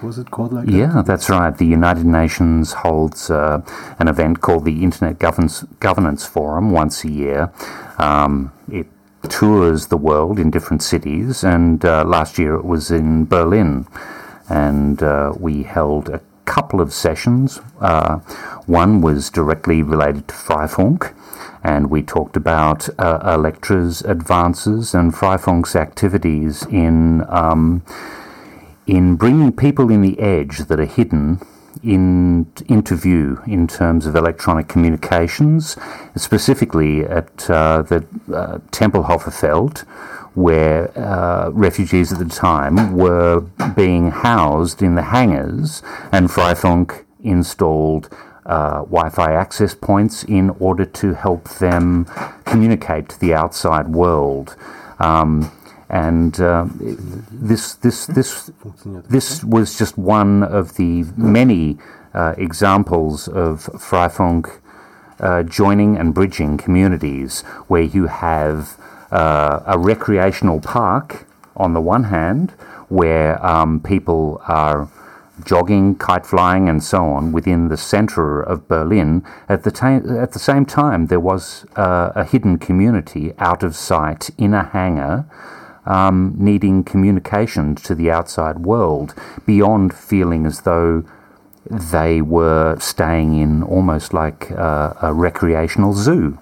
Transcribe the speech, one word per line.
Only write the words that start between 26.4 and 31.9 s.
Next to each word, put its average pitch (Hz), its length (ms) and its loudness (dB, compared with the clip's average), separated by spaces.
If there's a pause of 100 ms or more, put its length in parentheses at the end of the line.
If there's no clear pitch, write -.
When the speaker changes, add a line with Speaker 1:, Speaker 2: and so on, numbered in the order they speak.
Speaker 2:
in, 82 640 4
um, 82 520 2 (1040)
in 90 320 4
bringing 127 340 4
people 135 400 2
in 104 100 6
the 95 200 2
edge 80 380 0
that 78 200 -2
are 76 60 2
hidden 80 560 0 (420)
in, 90 640 2 (200)